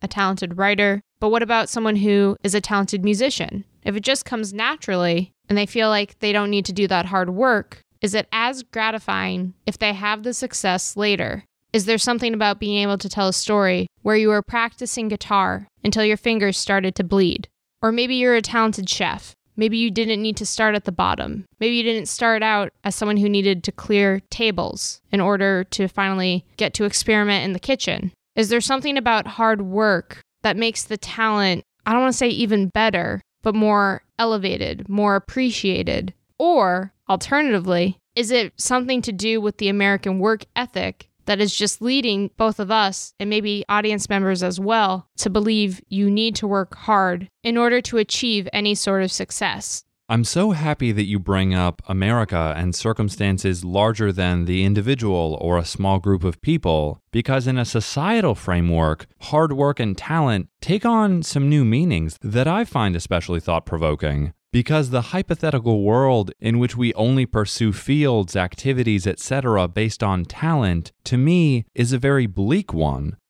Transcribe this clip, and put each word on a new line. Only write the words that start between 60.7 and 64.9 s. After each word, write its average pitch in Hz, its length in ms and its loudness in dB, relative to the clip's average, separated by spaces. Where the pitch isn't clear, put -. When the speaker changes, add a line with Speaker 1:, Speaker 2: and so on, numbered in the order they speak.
Speaker 2:
on 208 380 2
some 139 240 0
new 147 160 4
meanings 110 580 2
that 120 240 0
I 202 180 0
find 101 300 0
especially 85 460 -2
thought-provoking. 78 920 -2
Because 135 360 2
the 123 140 0